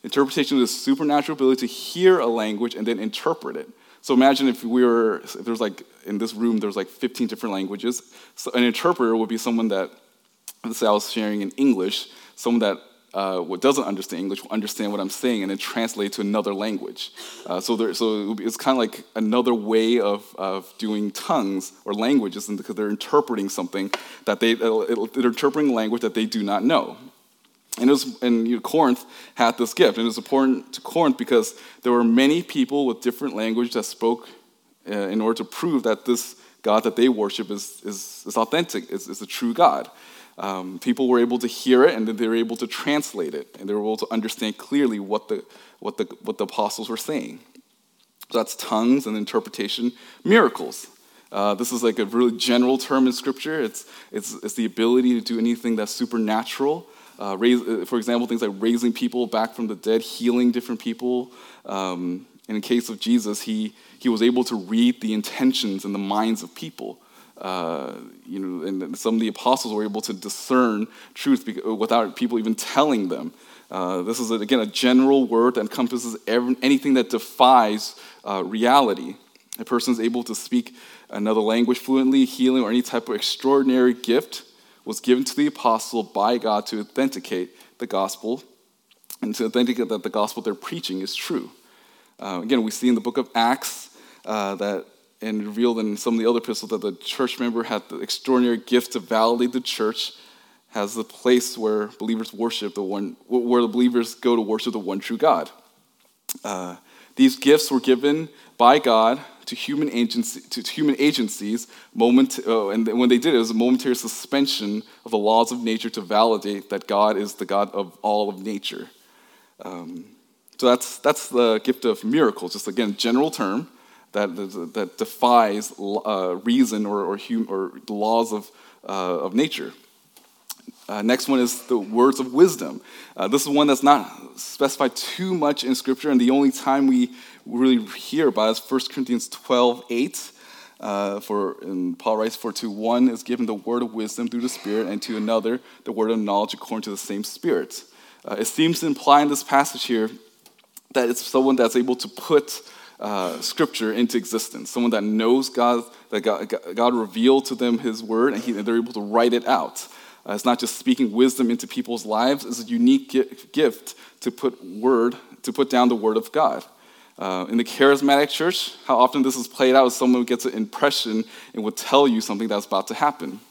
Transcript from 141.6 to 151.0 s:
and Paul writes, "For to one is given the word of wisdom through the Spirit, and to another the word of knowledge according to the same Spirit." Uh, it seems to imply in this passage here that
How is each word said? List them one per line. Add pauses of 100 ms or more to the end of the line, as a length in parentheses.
and
Paul
writes,
"For
to
one
is
given
the
word
of
wisdom
through
the
Spirit,
and
to
another (240)
the
word
of
knowledge
according
to
the
same
Spirit." (400)
Uh,
it
seems
to
imply
in
this
passage
here (840)
that